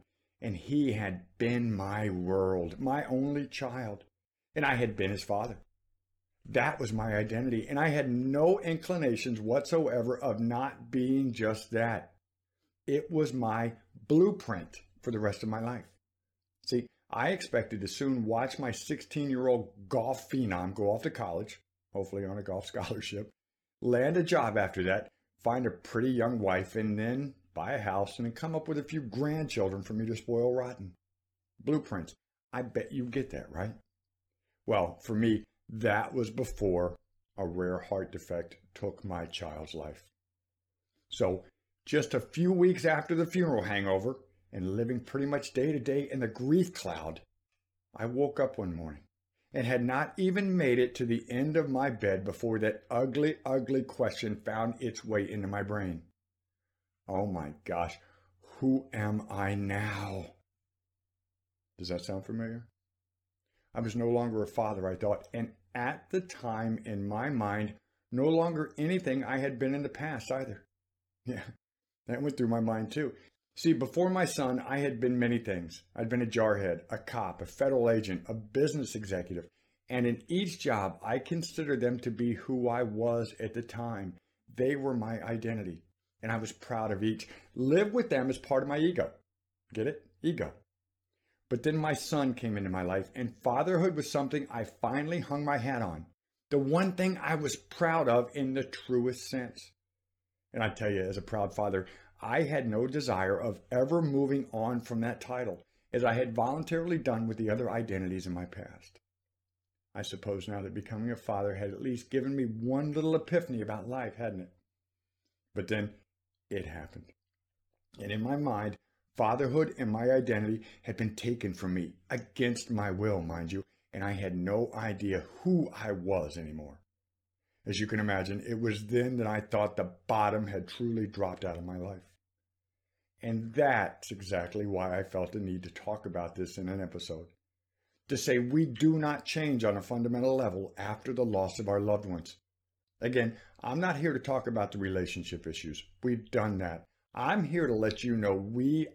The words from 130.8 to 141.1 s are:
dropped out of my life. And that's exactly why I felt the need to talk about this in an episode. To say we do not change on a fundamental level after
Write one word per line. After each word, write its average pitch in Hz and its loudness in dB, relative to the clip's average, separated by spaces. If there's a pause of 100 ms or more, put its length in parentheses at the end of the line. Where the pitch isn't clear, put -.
dropped 98 -4
out 87 -2
of 87 -8
my 90 -6
life. 90 -8 (1200)
And 113 -4
that's 123 4
exactly 98 -2
why 92 0
I 98 -2
felt 92 -2
the 107 -4
need 92 -4
to 90 -10
talk - -8
about 87 -4
this 90 -6
in 92 -4
an 95 -4
episode. 85 -10 (800)
To 135 0
say 123 4
we 135 4
do 156 4
not 147 -2
change 143 0
on 101 4
a - -4
fundamental 120 2
level 98 -2
after 107 -6